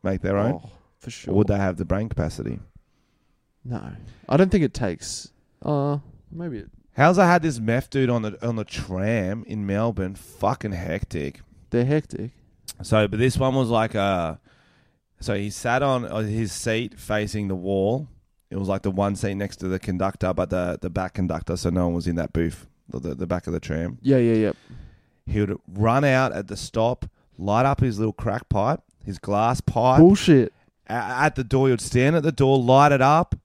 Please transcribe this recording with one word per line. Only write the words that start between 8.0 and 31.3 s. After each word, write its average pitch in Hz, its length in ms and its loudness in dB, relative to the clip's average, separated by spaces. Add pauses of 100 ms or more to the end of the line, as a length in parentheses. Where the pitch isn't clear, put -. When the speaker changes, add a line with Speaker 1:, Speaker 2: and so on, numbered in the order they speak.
Speaker 1:
on 120 120 0
the, 107 260 -6
on 117 80 -2
the 107 80 -4
tram 101 840 -4
in 104 200 -6
Melbourne? 98 480 -2
Fucking - 560 -4
hectic. 87 680 -6 (300)
Speaker 2:
They're 117 120 2
hectic. 139 480 -2 (520)
Speaker 1:
So, 107 260 4
but 107 100 -4
this 127 180 2
one 131 160 0
was 131 160 2
like 113 260 0
a, 92 440 -2 (800)
so 107 160 -4
he 101 140 -4
sat 127 340 -2
on, 127 220 0
on 110 200 -4
his 107 280 -4
seat 113 440 -4
facing 104 520 -4
the 95 60 -2
wall. 98 520 -2 (420)
It - 60 -12
was, 95 140 -4
like, 95 140 -2
the 98 80 0
one 101 260 -2
seat 98 180 -4
next 101 220 -8
to 92 100 -8
the 92 100 -2
conductor, 92 560 -2
but 85 160 -2
the, 90 320 -2
the 92 80 -6
back 92 260 -6
conductor, 85 420 -4
so 87 120 -2
no 87 180 0
one 85 60 -2
was 87 140 -4
in 85 80 -2
that 85 160 -4
booth, - 340 -4 (220)
the, 60 140 -10
the, 73 140 -8
the 85 120 -8
back 87 200 -4
of 82 40 -6
the 85 80 -4
tram. 85 420 -6
Speaker 2:
Yeah, 135 140 4
yeah, 117 200 4
yeah. 107 160 0 (760)
Speaker 1:
He 104 160 -2
would 101 160 -2 (100)
run 113 380 2
out 131 260 2
at 98 160 -8
the 101 80 -10
stop, 113 500 -4 (320)
light 104 280 0
up 139 160 0
his 113 180 0
little 107 140 0
crack - 340 -6
pipe, 110 320 0 (240)
his 98 160 -10
glass 110 400 0
pipe. 127 400 4
Speaker 2:
Bullshit. 160 540 8 (340)
Speaker 1:
A-, 110 60 -6
at 123 420 -2